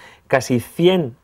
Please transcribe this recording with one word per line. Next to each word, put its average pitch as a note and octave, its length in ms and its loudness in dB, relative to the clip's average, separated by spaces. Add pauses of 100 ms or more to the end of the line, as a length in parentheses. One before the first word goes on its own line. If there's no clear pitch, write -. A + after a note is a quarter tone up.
(280)
casi B2+ 320 0
cien E3+ 640 0